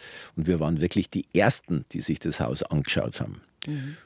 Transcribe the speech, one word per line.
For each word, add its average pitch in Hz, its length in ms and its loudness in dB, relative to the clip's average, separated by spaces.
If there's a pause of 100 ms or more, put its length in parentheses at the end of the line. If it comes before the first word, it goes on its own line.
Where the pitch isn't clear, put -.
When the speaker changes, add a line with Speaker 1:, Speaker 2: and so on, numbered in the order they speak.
(360)
Speaker 1:
Und 82 100 0
wir 87 140 2
waren 76 220 2
wirklich 90 260 2
die - 240 -4
Ersten, 90 600 4
die 82 100 -4
sich 76 160 0
das - 220 -4
Haus 65 220 0
angeschaut - 600 0
haben. - 180 -8 (260)
Speaker 2:
Mhm. 147 400 -6